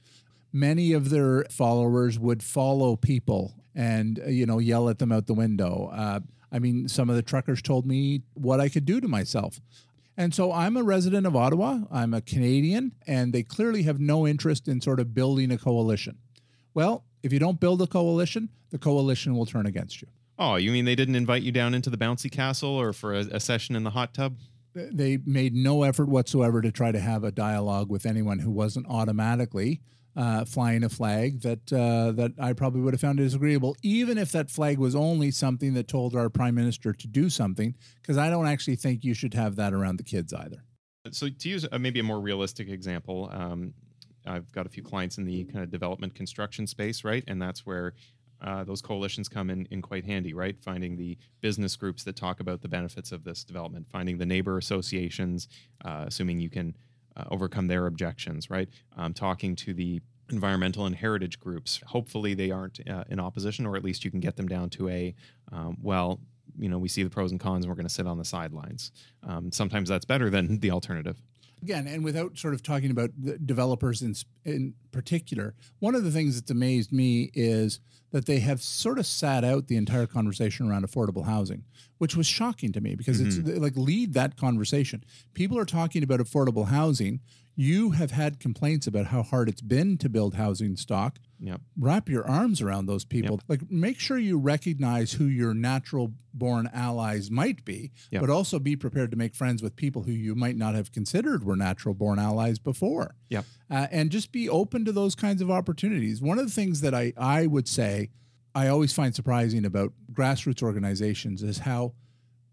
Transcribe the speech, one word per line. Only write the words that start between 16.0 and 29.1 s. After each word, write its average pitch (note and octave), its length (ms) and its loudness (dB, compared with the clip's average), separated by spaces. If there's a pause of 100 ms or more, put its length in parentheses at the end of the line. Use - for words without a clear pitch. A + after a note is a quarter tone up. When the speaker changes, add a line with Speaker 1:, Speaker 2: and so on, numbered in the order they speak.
Speaker 1:
Well, F3+ 320 2 (160)
if C3 100 0
you C#3 80 4
don't E3+ 200 2
build F3+ 220 4
a F3+ 60 2
coalition, F3 640 2 (220)
the C#3 80 -6
coalition C3+ 560 2
will A#2 100 2
turn G#2 220 -2
against F2+ 340 -6
you. - 60 -16 (320)
Speaker 2:
Oh, C3 160 4
you F#2+ 160 4
mean B2 140 4
they B2 100 4
didn't C3 200 4
invite B2 280 2
you B2 80 0
down A#2+ 220 2
into B2+ 160 0
the A#2+ 80 -2
bouncy A#2+ 340 0
castle C3+ 400 0
or B2 200 2
for G#2 220 -4
a, G2+ 60 2
a G#2 200 -2
session A#2 360 0
in A2 80 0
the G#2+ 80 -2
hot A#2+ 220 -2
tub? C3+ 240 -2 (360)
Speaker 1:
Th-, F3+ 180 -10
they C#3 340 2
made C3 280 2
no C#3 300 4
effort C#3 260 4
whatsoever B2 520 4
to A2 100 2
try A#2 200 0
to G#2+ 80 0
have A2 240 0
a G#2 80 -2
dialogue G#2 580 0
with G2+ 160 -2
anyone G#2+ 340 0
who E2 120 -2
wasn't G#2+ 360 -2
automatically, A2+ 920 0 (340)